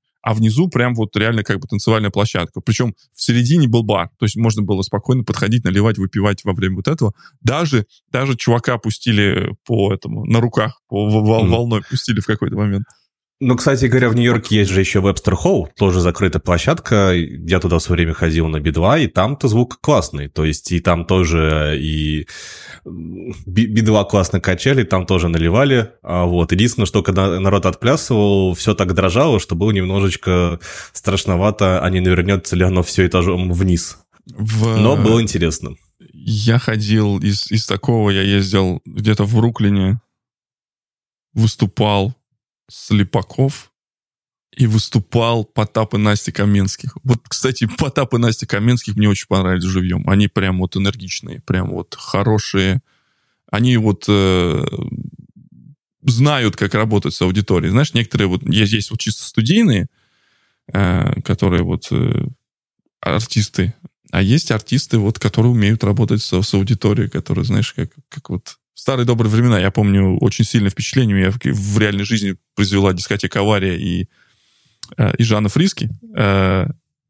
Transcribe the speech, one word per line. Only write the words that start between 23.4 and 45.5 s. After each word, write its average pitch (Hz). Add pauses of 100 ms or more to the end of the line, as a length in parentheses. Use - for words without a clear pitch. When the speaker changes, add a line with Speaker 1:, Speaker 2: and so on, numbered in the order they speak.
Speaker 2:
Би-, 107
Би-два 107
классно 95
качали, 127
там 92
тоже 87
наливали. 107 (100)
А, 87
вот. 87
Единственное, 107
что 101
когда 92
народ 98
отплясывал, 101
все 104
так 90
дрожало, 101
что -
было 101
немножечко 92 (340)
страшновато, 95
а 90
не 92
навернется 90
ли 90
оно 92
все 92
этажом 90
вниз. 90 (280)
Speaker 1:
В 110
Speaker 2:
Но 120
было 110
интересно. 82 (360)
Speaker 1:
Я 110
ходил 107
из, 101
из 110
такого, 104
я 98
ездил 95
где-то 104
в 107
Бруклине, 104 (1300)
выступал 107 (560)
Слепаков - (800)
и 123
выступал 113
Потап 110